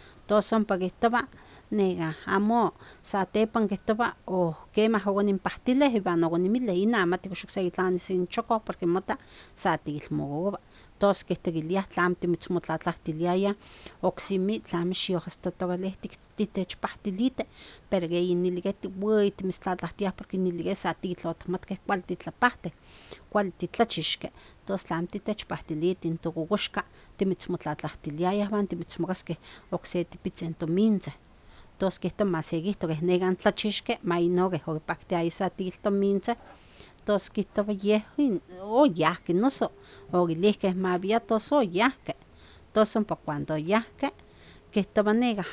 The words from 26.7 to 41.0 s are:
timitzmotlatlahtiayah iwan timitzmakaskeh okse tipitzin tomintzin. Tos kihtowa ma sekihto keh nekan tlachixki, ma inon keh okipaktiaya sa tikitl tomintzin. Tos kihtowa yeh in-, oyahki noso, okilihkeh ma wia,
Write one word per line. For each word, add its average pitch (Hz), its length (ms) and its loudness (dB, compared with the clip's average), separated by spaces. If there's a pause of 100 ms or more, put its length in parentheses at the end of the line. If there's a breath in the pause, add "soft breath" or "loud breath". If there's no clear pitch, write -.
timitzmotlatlahtiayah 180 1300 -2
iwan 202 200 0
timitzmakaskeh 170 720 -6 (340 loud breath)
okse 175 340 -4
tipitzin - 480 -8
tomintzin. 180 600 2 (640 soft breath)
Tos 190 200 -2
kihtowa 196 300 -2
ma 165 120 0
sekihto 175 460 -2
keh 156 140 -2
nekan 180 340 2
tlachixki, - 680 -2
ma 175 180 0
inon 180 320 2
keh 151 100 -4
okipaktiaya 165 680 -4
sa 185 180 -2
tikitl 180 340 -6
tomintzin. 202 540 0 (640 loud breath)
Tos 202 260 0
kihtowa 208 540 -2
yeh 214 220 4 (120)
in-, 269 220 2 (220)
oyahki 185 720 2
noso, 226 380 2 (420 loud breath)
okilihkeh 180 600 2
ma 185 200 0
wia, 196 240 0